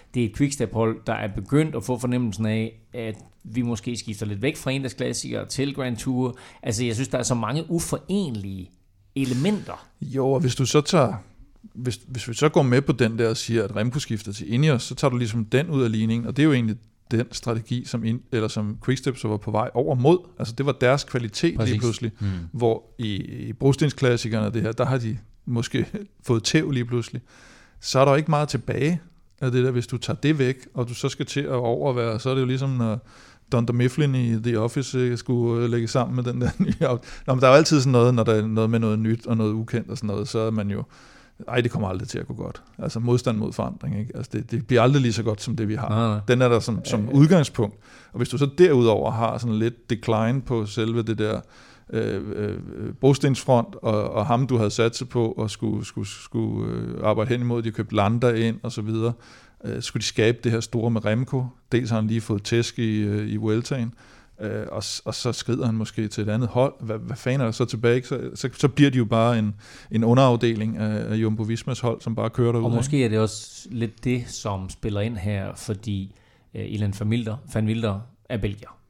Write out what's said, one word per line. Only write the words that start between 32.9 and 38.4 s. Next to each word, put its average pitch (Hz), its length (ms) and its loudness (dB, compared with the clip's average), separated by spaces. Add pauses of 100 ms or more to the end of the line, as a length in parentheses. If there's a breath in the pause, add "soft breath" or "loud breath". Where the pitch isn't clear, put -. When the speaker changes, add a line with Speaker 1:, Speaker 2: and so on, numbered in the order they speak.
Speaker 2:
Dunder 120 200 2
Mifflin 127 420 2
i 117 280 2
The 117 180 0
Office, 127 380 -2
øh, 123 200 0
skulle, 120 460 0
øh, 120 60 0
lægge 117 180 0
sammen 123 280 0
med 123 80 0
den 123 160 -4
der 120 180 2
<laughs> - 0 -
nye - 160 2 (120)
aft-, - 400 -4
Nå, 131 80 2
men 127 60 2
der 131 60 8
er 127 40 10
jo 135 60 12
altid 156 240 6
sådan 131 120 4
noget, 123 220 8
når 113 100 4
der 113 100 4
er 107 120 2